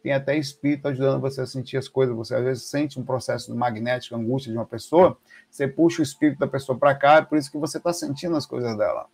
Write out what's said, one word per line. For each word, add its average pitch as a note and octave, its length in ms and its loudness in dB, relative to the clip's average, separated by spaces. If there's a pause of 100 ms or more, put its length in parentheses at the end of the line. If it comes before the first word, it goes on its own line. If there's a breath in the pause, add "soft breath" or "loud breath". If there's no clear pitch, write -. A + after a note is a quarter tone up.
tem C3+ 100 -2
até C#3 240 0
espírito C#3+ 520 -2
ajudando C3+ 320 0
você C3+ 220 -4
a B2+ 40 -4
sentir C3 300 -8
as C3 120 -4
coisas. B2+ 280 2
Você, A2+ 180 -6
às A#2+ 80 0
vezes, B2+ 220 -2
sente C#3+ 340 -4
um B2+ 60 -8
processo A#2+ 500 -4
magnético, A#2+ 640 -4
angústia A#2+ 340 -2
de A2+ 80 -4
uma A2 80 -6
pessoa, D3+ 500 4 (340 soft breath)
você C#3 180 -2
puxa E3 320 2
o - 20 4
espírito C#3+ 360 0
da C#3+ 80 0
pessoa C3 320 -4
pra C#3+ 160 4
cá, C#3+ 220 6
é D#3 60 8
por D3+ 160 -2
isso C#3 120 -4
que D3+ 80 -8
você D3+ 200 -4
tá F3 140 -2
sentindo E3 440 -4
as C#3 100 -2
coisas A#2+ 300 -4
dela. F2 380 -2